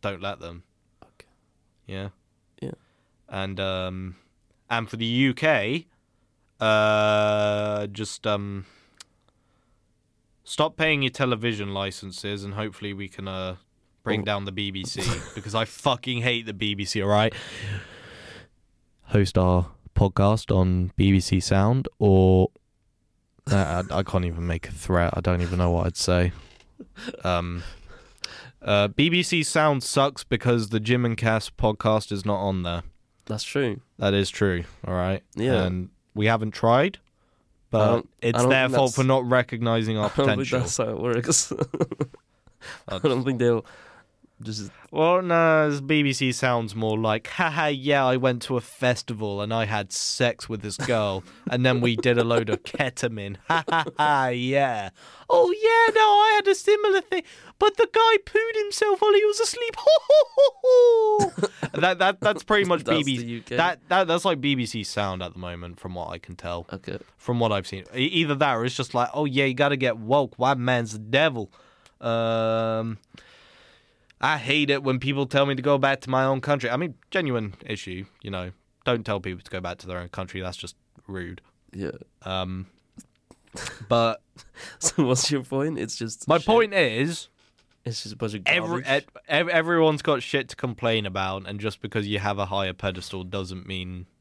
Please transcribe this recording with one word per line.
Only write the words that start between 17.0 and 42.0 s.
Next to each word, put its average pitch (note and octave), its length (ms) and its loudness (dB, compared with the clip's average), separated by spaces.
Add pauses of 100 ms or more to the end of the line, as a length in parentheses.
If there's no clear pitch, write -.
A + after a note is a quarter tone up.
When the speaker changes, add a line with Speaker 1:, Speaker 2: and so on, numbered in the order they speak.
Speaker 1:
all G2 80 0
right? G#2+ 240 4 (1700)
Host G2+ 320 2
our F2+ 300 4 (280)
podcast G2+ 600 2
on F2+ 400 2
B G2 160 6
B F#2+ 80 8
C F#2 200 2
Sound G#2 480 2 (120)
or, F#2+ 500 6 (1000)
uh, F2+ 400 2
I, E2 80 -2
I G2 40 -2
can't F#2 220 -2
even E2+ 220 -6
make E2+ 200 -4
a - 40 -12
threat. F2 440 0
I - 60 -2
don't F2 200 0
even F2 180 -2
know F2 120 2
what E2+ 160 0
I'd F2 100 -4
say. F2+ 340 2 (920)
Um, F2 400 -4 (960)
uh, G#2 280 2
B D3 200 2
B F3 140 2
C E3+ 200 0
Sound D3 400 2
sucks C#3+ 400 0
because A#2 460 0
the A2 100 0
Jim A#2+ 260 2
and A#2 120 0
Cass A2 320 0
podcast G#2+ 640 0
is G2 140 -6
not G#2 140 0
on F#2+ 240 -2
there. E2+ 200 -6 (420)
Speaker 2:
That's G#2+ 180 -6
true. B2 380 -2 (160)
Speaker 1:
That G2+ 160 2
is G2 160 2
true, F2+ 340 0 (240)
all F#2 60 -4
right? F#2 300 -2 (120)
Speaker 2:
Yeah. A#2 280 0
Speaker 1:
And F2+ 260 -4 (240)
we G#2 140 0
haven't A2 240 0
tried, C3 460 2
Speaker 2:
I - 40 -20 (720)
Speaker 1:
but G#2+ 160 4
Speaker 2:
don't, A#2 220 0 (120)
I A#2 60 0
Speaker 1:
it's A#2 120 2
Speaker 2:
don't B2 100 4
Speaker 1:
their C3 180 4
Speaker 2:
think C3 100 0
Speaker 1:
fault C3+ 120 4
Speaker 2:
that's A2+ 80 -6
Speaker 1:
for C3 60 2
not C3 240 4
recognizing A#2 720 0
our G#2 80 0
Speaker 2:
<laughs> G2+ 120 -2
I - 0 -
don't C#3+ 100 2
think - 0 - (220)
Speaker 1:
potential. B2+ 100 0
Speaker 2:
that's A#2+ 180 -4
how A2 120 -2
it A2 100 -6
works. B2 520 0
<laughs> - 1400 -8